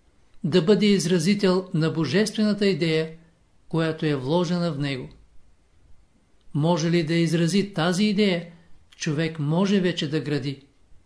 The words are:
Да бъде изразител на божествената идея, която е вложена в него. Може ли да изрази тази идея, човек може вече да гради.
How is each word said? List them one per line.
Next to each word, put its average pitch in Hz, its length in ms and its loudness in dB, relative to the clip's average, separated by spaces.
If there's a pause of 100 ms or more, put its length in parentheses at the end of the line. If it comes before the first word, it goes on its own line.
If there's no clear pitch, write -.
(440)
Да 165 180 2
бъде 208 240 4
изразител 185 880 2
на 156 160 2
божествената 202 760 0
идея, 160 500 0 (520)
която 160 380 -2
е 147 80 2
вложена 170 580 -2
в 139 60 -8
него. 139 300 -6 (1500)
Може 165 360 0
ли 170 120 2
да 160 120 -2
изрази 170 600 0
тази 175 300 0
идея, 196 420 0 (500)
човек 160 420 -4
може 185 420 2
вече 170 300 -2
да 156 100 0
гради. 139 420 -4 (440)